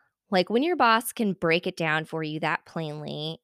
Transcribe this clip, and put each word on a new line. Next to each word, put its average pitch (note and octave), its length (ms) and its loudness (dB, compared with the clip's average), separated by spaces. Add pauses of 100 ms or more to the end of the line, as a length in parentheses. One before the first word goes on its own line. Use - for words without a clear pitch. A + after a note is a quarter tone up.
(300)
Like, F#3 200 2
when A#3+ 140 2
your F4 120 0
boss A3+ 360 4
can G#3 220 0
break E3+ 320 2
it F3+ 100 -4
down D#3+ 280 0
for D#3+ 180 -6
you D#3 180 -6
that D#3+ 260 -2
plainly D3+ 760 -8